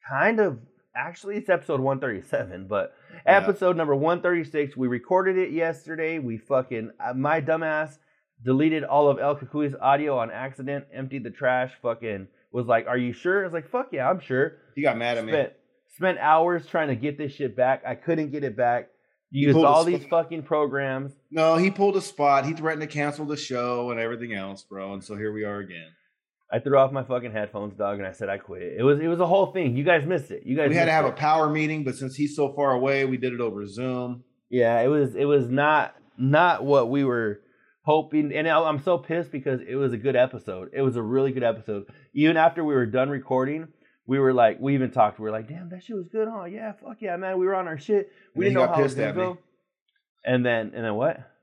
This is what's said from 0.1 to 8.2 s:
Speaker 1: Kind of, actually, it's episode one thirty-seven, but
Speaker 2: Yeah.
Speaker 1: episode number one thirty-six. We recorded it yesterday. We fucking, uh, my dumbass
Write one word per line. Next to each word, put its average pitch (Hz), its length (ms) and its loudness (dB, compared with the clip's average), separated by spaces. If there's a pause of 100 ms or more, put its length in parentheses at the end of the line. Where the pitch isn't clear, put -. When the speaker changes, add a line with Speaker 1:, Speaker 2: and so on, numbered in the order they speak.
Speaker 1:
Kind 190 300 2
of, 165 180 2 (380)
actually, 175 400 -8
it's 208 140 -4
episode 147 300 0
one 135 200 -2
thirty-seven, 95 680 -6
but 98 260 -2 (180)
Speaker 2:
Yeah. - 60 -20 (180)
Speaker 1:
episode 190 400 2
number 156 180 2
one 160 280 0
thirty-six. 151 540 -2
We 131 120 0
recorded 185 480 0
it 185 140 0
yesterday. 160 680 -4
We 120 200 -6
fucking, 127 600 -4
uh, 123 160 -6
my 147 280 0
dumbass 156 560 -2 (460)